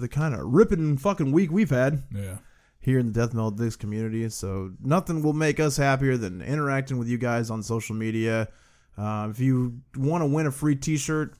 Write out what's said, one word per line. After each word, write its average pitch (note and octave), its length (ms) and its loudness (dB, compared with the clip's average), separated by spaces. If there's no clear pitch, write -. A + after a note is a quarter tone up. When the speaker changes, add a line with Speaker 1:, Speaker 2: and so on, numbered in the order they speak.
Speaker 1:
the A#2+ 80 -4
kinda D3 340 -2
ripping D#3 540 4
fucking D3+ 360 0
week E3 200 4
we've G3 160 2
had C3+ 340 2
Speaker 2:
Yeah. G2 240 -8
Speaker 1:
here B2+ 180 2
in B2 100 4
the G#2+ 40 -4
Death A#2 220 0
Metal A2 160 0
Dicks A2 260 -2
community. A2 540 -4
So F#2+ 420 -6
nothing D#3+ 400 0
will D3+ 120 2
make D3+ 260 2
us D3 160 0
happier C3+ 400 2
than F#2 240 -4
interacting C3+ 560 -2
with A#2 120 -4
you A#2+ 100 0
guys A#2 320 -2
on A2 120 -6
social A2+ 320 -4
media. A2 540 0
Uh, G#2+ 320 -4
if G#2+ 80 -10
you B2 400 2
wanna D3+ 320 0
win D3+ 200 2
a C#3+ 40 0
free D3 240 0
t-shirt D3+ 640 -2